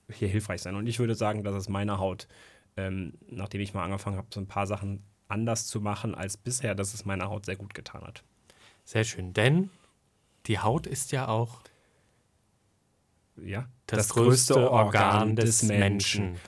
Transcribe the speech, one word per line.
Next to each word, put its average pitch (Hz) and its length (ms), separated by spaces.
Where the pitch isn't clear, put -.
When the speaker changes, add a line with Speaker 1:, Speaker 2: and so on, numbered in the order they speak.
Speaker 1:
hier 104 160
hilfreich 98 320
sein. 95 140
Und 104 120
ich 117 120
würde 117 160
sagen, 104 300
dass 98 100
es 95 160
meiner 101 280
Haut, 95 300
ähm, 95 380
nachdem 101 320
ich 101 100
mal 95 120
angefangen 98 340
habe, 95 160
so 101 60
ein 95 80
paar 101 180
Sachen 98 360
anders 113 400
zu - 140
machen 104 340
als 98 220
bisher, 123 380
dass 98 180
es 107 140
meiner 95 240
Haut 101 160
sehr 95 100
gut 101 160
getan - 300
hat. - 200
Speaker 2:
Sehr 110 200
schön, 90 280
denn 151 380
die 107 120
Haut 120 280
ist - 240
ja 131 180
auch 113 340
Speaker 1:
Ja, 98 300
Speaker 2:
das 110 120
Speaker 1:
das 107 120
größte 123 440
Speaker 2:
größte 127 160
Speaker 1:
Organ 110 320
Speaker 2:
Organ 107 220
Speaker 1:
des 113 240
Speaker 2:
des - 40
Speaker 1:
Menschen. 101 600
Speaker 2:
Menschen. 90 220